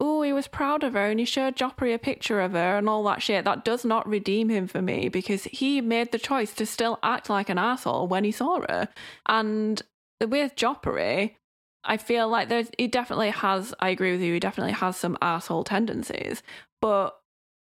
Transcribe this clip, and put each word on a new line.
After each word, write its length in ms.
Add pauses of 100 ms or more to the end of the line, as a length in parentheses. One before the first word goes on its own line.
oh, 220
he 100
was 160
proud 340
of 120
her 160
and 100
he 60
showed 300
Joffrey 380
a 40
picture 420
of 120
her 260
and 100
all 160
that 180
shit, 220
that 200
does 200
not 240
redeem 400
him 180
for 160
me, 260
because 360
he 360
made 300
the 80
choice 360
to 120
still 360
act 280
like 180
an 100
asshole 500
when 160
he 80
saw 360
her. 200 (380)
And 540 (400)
with 360
Joffrey, 760 (500)
I 140
feel 300
like 200
there's, 300
he 100
definitely 420
has, 500
I 100
agree 220
with 100
you, 120
he 60
definitely 340
has 220
some 260
asshole 420
tendencies, 760 (380)
but 360 (440)